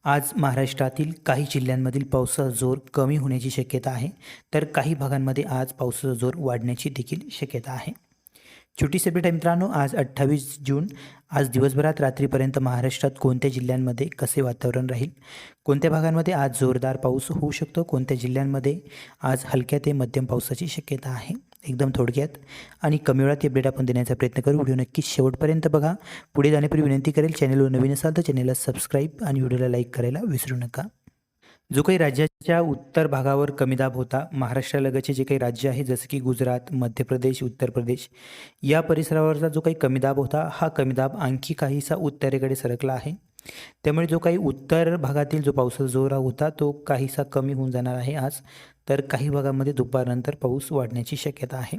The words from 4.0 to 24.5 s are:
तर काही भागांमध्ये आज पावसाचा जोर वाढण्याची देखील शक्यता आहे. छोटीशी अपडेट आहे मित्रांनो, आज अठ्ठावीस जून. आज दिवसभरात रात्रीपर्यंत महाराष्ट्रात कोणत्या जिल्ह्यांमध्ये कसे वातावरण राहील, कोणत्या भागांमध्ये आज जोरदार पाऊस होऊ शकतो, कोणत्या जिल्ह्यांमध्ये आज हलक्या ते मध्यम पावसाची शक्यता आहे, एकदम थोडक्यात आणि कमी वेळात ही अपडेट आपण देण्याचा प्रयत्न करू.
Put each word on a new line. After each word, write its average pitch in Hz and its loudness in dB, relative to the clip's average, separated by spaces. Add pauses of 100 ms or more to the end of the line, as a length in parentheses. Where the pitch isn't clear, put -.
तर 151 2
काही 151 -2
भागांमध्ये 135 -2
आज 131 -2
पावसाचा 127 -4
जोर 123 0
वाढण्याची 123 -4
देखील 131 -6 (120)
शक्यता 127 -8
आहे. 117 -10 (880)
छोटीशी 175 0
अपडेट 165 0
आहे 175 4
मित्रांनो, 170 2
आज 143 0
अठ्ठावीस 139 0
जून. 143 0 (440)
आज 143 0
दिवसभरात 139 2
रात्रीपर्यंत 135 0
महाराष्ट्रात 127 0
कोणत्या 127 2
जिल्ह्यांमध्ये 127 -2
कसे - -2
वातावरण 127 -2
राहील, 127 -2 (560)
कोणत्या 151 4
भागांमध्ये 160 2
आज 139 2 (100)
जोरदार 127 2
पाऊस 127 0
होऊ 151 0
शकतो, - -4
कोणत्या 131 0
जिल्ह्यांमध्ये 135 0 (420)
आज 131 0
हलक्या 139 0
ते 143 2
मध्यम 131 0
पावसाची 127 -2
शक्यता 139 -6
आहे, 127 -8 (320)
एकदम 135 0
थोडक्यात 127 2 (540)
आणि 151 2
कमी 135 4
वेळात 143 4
ही 147 2
अपडेट 131 2
आपण 131 0
देण्याचा 123 0
प्रयत्न 123 0
करू. 143 4